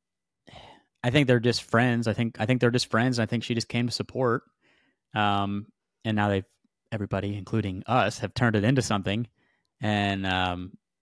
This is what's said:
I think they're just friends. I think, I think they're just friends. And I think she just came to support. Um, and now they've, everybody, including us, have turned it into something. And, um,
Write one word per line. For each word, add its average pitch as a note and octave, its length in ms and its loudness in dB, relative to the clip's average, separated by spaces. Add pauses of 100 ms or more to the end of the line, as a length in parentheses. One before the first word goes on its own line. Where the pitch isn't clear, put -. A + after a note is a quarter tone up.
(1040)
I B2+ 60 0
think C#3 180 4
they're B2 140 6
just A#2+ 220 2
friends. A#2 440 2
I A2 60 2
think, A#2 260 -2
I A2 60 -2
think B2 160 2
they're A#2+ 100 4
just A#2+ 180 0
friends. A#2+ 300 2
And A#2 40 0
I - 20 0
think A#2 180 -2
she A#2+ 120 -4
just A2+ 120 -2
came A#2+ 200 -2
to A#2 60 -6
support. B2 500 -2 (680)
Um, G2+ 520 0 (400)
and A2 100 0
now G#2 140 2
they've, G2 180 -2 (460)
everybody, G2+ 420 -4
including G2 520 -4
us, A2 320 0
have G2+ 140 -6
turned A#2 220 2
it G#2 80 2
into C3 180 2
something. G#2 460 -2 (540)
And, G2+ 440 0
um, F#2 520 -2 (240)